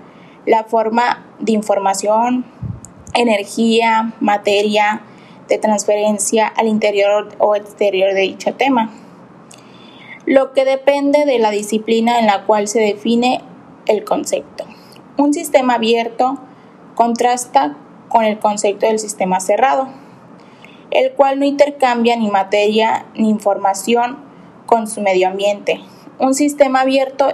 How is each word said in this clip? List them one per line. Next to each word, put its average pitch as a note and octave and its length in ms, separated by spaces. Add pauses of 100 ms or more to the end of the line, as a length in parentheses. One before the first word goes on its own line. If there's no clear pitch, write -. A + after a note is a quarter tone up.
(460)
la A3 180
forma A3+ 600 (140)
de G#3+ 120
información, G#3 960 (640)
energía, A3+ 1080
materia, G#3 840 (460)
de G#3 100
transferencia G#3+ 880
al - 220
interior G#3 600 (100)
o G#3 180
exterior G3 580
de G3 60
dicho - 340
tema, B3 360 (1400)
lo C4+ 260
que C4+ 120
depende C#4+ 600
de C4 140
la A3 120
disciplina A3+ 680
en A3 80
la G3 180
cual G#3+ 240
se A#3 120
define A#3 600 (460)
el G#3+ 180
concepto. - 600 (520)
Un C#4+ 160
sistema C4 420
abierto A#3 640 (560)
contrasta B3 800 (320)
con A3+ 160
el G#3+ 140
concepto G#3 480
del A3 120
sistema F#3+ 420
cerrado, C4 480 (1000)
el C4 220
cual C4+ 260
no C#4 60
intercambia C4+ 720
ni A3 140
materia G#3 840
ni A3 140
información G#3 880 (480)
con A3+ 200
su G#3+ 140
medio F#3 280
ambiente. G3+ 520 (380)
Un C4+ 160
sistema C#4 460
abierto C4+ 540